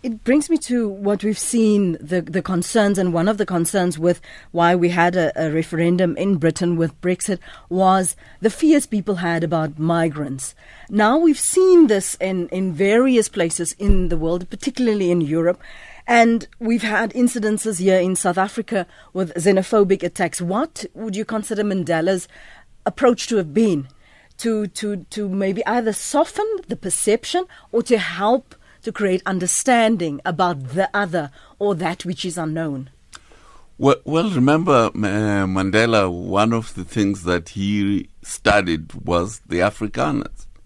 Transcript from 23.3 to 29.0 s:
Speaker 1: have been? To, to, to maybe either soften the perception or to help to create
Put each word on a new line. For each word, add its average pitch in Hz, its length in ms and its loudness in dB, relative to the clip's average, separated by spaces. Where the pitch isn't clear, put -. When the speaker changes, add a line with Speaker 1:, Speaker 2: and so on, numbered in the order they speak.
Speaker 1:
have 160 180 -2
been? 175 320 2
To, 220 280 -2
to, 202 440 -8
to 208 180 -6
maybe 190 400 -2
either 220 240 0
soften 339 560 -2
the 247 80 -6
perception 226 720 -2
or 240 140 0
to 240 120 2
help 196 600 -2
to 220 80 -8
create 190 340 -2